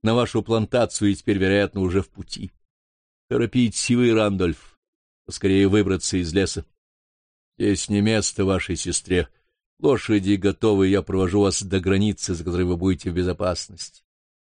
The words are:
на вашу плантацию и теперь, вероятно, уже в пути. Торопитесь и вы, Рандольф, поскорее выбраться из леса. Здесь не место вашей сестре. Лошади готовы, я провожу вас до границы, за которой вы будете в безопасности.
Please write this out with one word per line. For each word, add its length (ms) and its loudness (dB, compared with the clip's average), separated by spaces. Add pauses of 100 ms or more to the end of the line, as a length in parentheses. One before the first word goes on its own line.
на 140 2
вашу 260 0
плантацию 720 0
и 40 0
теперь, 220 -2
вероятно, 440 2
уже 200 0
в 80 -12
пути. 420 -14 (760)
Торопитесь 640 0
и 40 4
вы, 180 4
Рандольф, 680 -2 (460)
поскорее 420 2
выбраться 500 0
из 160 -4
леса. 320 -2 (920)
Здесь 320 0
не 120 2
место 440 0
вашей 300 -2
сестре. 520 -2 (520)
Лошади 560 2
готовы, 520 2
я 140 2
провожу 400 0
вас 200 0
до 180 -4
границы, 540 -2
за 100 -8
которой 200 -2
вы 140 0
будете 340 -2
в 20 -8
безопасности. 920 -6 (380)